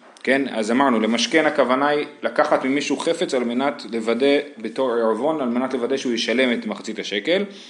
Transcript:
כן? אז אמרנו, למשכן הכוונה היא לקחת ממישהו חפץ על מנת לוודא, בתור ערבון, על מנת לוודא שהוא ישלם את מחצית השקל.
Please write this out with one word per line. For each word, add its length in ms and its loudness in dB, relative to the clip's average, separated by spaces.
כן? 180 2
אז 200 -2
אמרנו, 280 4
למשכן 460 2
הכוונה 420 2
היא 180 0
לקחת 420 0
ממישהו 320 0
חפץ 360 -2
על 100 0
מנת 480 -2
לוודא, 460 2
בתור 340 0
ערבון, 500 2
על 80 0
מנת 240 0
לוודא 240 0
שהוא 160 -2
ישלם 400 2
את 120 -4
מחצית 340 -8
השקל. 440 -2